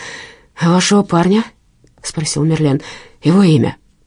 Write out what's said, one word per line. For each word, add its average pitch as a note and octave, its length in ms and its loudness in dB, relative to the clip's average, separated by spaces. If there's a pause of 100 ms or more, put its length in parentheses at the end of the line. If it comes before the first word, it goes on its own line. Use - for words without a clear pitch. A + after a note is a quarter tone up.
(600)
вашего F3+ 420 2
парня?» — F#3+ 420 0 (580)
спросил D3+ 420 -6
Мерлен. D#3 360 0 (420)
«Его F#3+ 200 2
имя?» C#3+ 340 2 (300)